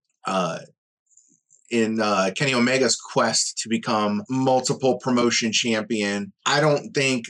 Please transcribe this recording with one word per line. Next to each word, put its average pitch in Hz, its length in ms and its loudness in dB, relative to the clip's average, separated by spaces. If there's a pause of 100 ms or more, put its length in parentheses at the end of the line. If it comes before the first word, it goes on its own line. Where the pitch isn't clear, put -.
(260)
uh, 90 320 -2 (1120)
in, 110 320 0
uh, 98 340 0
Kenny 139 180 0
Omega's 123 420 2
quest - 640 -2
to 107 100 -8
become 107 580 -2
multiple 131 720 2
promotion 120 520 0
champion. 104 840 -2 (140)
I 147 140 2
don't 143 320 2
think 131 360 0